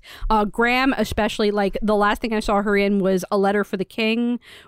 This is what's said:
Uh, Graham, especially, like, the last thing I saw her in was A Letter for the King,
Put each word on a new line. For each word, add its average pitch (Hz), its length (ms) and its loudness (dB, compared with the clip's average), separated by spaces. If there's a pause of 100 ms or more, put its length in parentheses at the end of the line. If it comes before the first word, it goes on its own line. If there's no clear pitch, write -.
(300)
Uh, 214 160 2
Graham, 247 520 0
especially, 214 540 -2
like, 202 300 -2
the 214 160 2
last 208 240 2
thing 226 120 -4
I 214 60 0
saw 202 220 0
her 202 160 0
in 202 220 2
was 185 300 0
A 208 80 0
Letter 196 280 2
for - 100 -8
the 190 80 -6
King, 233 560 -2 (280)